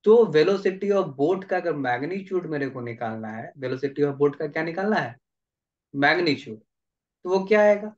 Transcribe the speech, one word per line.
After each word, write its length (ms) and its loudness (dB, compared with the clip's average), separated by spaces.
तो 120 8
velocity 640 2
of 240 0
boat 280 0
का 120 -4
अगर 200 -2
magnitude 680 -4
मेरे 240 -4
को 100 -12
निकालना 480 -8
है, 260 -12
velocity 500 -4
of 140 -2
boat 180 2
का 100 -6
क्या 160 -6
निकालना 340 -2
है? 200 -4
Magnitude। 640 0
तो 720 -16
वो 140 2
क्या 180 4
आएगा? 360 2